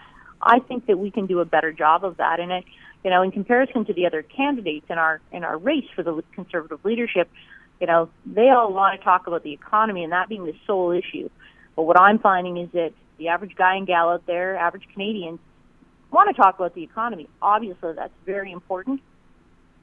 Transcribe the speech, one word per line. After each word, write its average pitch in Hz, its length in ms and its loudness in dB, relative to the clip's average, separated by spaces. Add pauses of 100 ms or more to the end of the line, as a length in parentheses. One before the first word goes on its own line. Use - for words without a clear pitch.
(420)
I 240 180 6
think 254 280 -10
that 196 100 2
we 196 140 -6
can 196 140 -4
do 185 140 0
a 165 60 0
better 156 260 0
job 160 320 2
of 180 140 -6
that, 165 220 -2
and 175 120 -6
I, 180 120 -6 (400)
you 190 60 -2
know, 180 120 4
in 185 100 0
comparison 240 540 0
to 202 80 -4
the 175 120 -2
other 160 180 -2
candidates 233 680 -6
in 170 80 -6
our, 160 240 0 (100)
in 180 120 -12
our 160 140 -4
race 254 280 -2 (100)
for 175 80 -6
the 160 200 -6 (100)
Conservative 160 500 -10
leadership, 226 460 -2 (520)
you 175 60 -2
know, 165 220 4 (160)
they 214 240 4
all 233 220 4
want 190 260 2
to - 60 -16
talk 185 240 2
about 170 160 -4
the 151 80 -10
economy 214 520 -2
and 160 100 -6
that 185 160 0
being 196 160 -10
the 156 100 -8 (100)
sole 185 260 0
issue. - 380 -6 (460)
But 160 80 0
what 170 160 6
I'm 208 200 6
finding 180 380 0
is 175 140 -8
that 170 220 -4 (240)
the 160 100 -8
average 175 280 -4
guy 185 200 2
and 196 100 -6
gal 170 240 2
out 175 160 -2
there, 180 300 -4
average 175 380 -4
Canadians, 196 460 -8 (720)
want 359 220 4
to 262 80 0
talk 190 140 6
about 175 200 -4
the 170 80 -10
economy. 220 440 -8 (140)
Obviously, 202 520 -2
that's 135 200 -12 (120)
very 196 260 -6
important, 190 500 -8 (800)